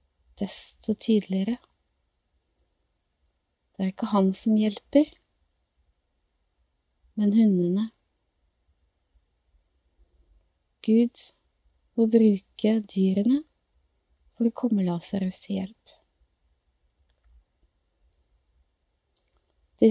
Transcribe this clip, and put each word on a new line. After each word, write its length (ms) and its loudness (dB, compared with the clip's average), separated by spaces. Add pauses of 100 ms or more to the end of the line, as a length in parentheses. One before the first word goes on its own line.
(400)
desto 600 -4
tydeligere. 580 -2 (2250)
Det 80 -6
er 80 -2
ikke 200 -8
han 240 2
som 240 0
hjelper, 500 0 (2000)
men 160 2
hundene. 540 2 (3000)
Gud 380 0 (760)
må 160 2
bruke 640 2 (180)
dyrene 460 0 (1000)
for 140 0
å 40 -10
komme 300 -2
Lazarus 580 -4
til 200 -8
hjelp. 320 -16 (3750)
Det 100 6